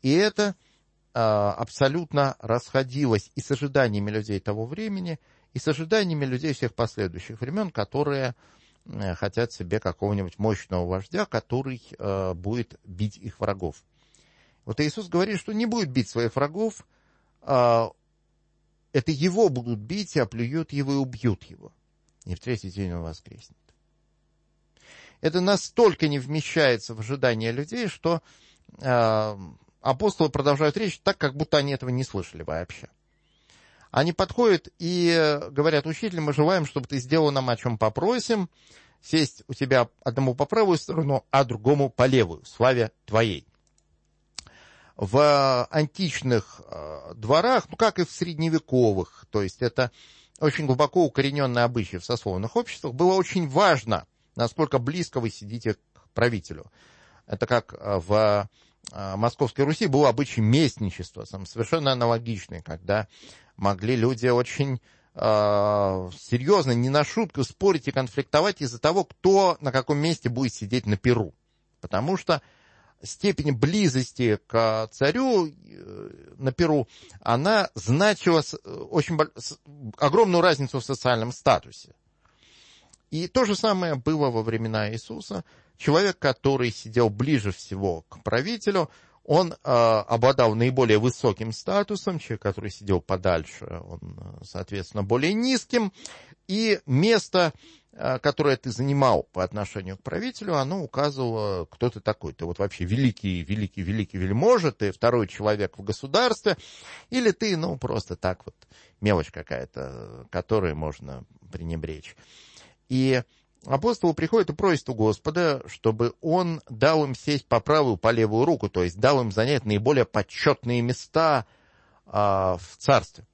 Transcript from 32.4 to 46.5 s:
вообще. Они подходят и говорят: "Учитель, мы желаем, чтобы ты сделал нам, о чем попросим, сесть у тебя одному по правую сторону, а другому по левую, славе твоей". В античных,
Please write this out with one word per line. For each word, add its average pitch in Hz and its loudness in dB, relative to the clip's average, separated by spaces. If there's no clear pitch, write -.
вообще. 80 -8
Они 156 0
подходят 196 2
и 165 2
говорят: 147 2
"Учитель, 170 -6
мы 147 -2
желаем, 151 2
чтобы 131 -6
ты 139 -6
сделал 147 2
нам, 135 0
о 120 2
чем 117 -4
попросим, 190 0
сесть - -2
у 135 -10
тебя 127 2
одному 131 0
по 143 0
правую 202 2
сторону, 147 -2
а 139 4
другому 123 2
по 123 2
левую, 110 2
славе 120 2
твоей". 107 0
В 135 4
античных, 143 -2